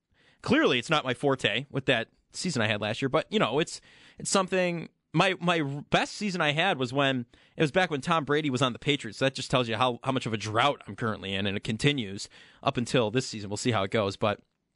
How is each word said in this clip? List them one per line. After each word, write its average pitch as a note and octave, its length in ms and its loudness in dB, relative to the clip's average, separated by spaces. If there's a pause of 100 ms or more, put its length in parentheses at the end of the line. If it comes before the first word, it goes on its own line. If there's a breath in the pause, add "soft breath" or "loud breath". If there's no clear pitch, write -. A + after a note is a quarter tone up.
(440 soft breath)
clearly A#3 340 4
it's A#2+ 140 -2
not D3+ 120 2
my B2 120 0
forte B2+ 560 0
with C#3 140 -4
that A#2 240 2 (240)
season C#3 280 -2
I G#2+ 60 2
had G#2 140 0
last G#2+ 200 -2
year, C#3 80 0
but, D3+ 220 2
you G#3+ 80 0
know, B2+ 180 2
it's, - 240 -2 (380 loud breath)
it's - 100 -8
something. F3+ 600 0 (240)
My, F#3 260 2
my E3+ 220 0 (280)
best G#3 260 0
season F#3 260 -4
I D3+ 100 2
had E3 260 0
was B2+ 160 -4
when, C3+ 320 0 (300 soft breath)
it - 60 0
was D#3 100 2
back F#3 180 2
when D3 120 -4
Tom E3 220 0
Brady D3 280 0
was B2 100 0
on B2+ 120 2
the G#2+ 40 -12
Patriots. C#3 400 -2
That C3+ 160 2
just - 160 -8
tells B2+ 180 2
you A2 80 -2
how, A#2+ 280 2
how C3+ 80 -2
much C3 160 -2
of A2 60 -2
a A2+ 40 -2
drought A2 480 0
I'm G#2 100 -10
currently G2 380 -4
in, G2 140 0
and G2 100 -2
it - 60 -8
continues A2 640 -2 (320 loud breath)
up - 160 -2
until A#2+ 320 2
this B2+ 160 0
season. G#2 240 -10
We'll G#2 80 -6
see B2 140 0
how G#2+ 120 2
it G2 60 -4
goes, G2+ 260 0
but G#2 260 -2 (340)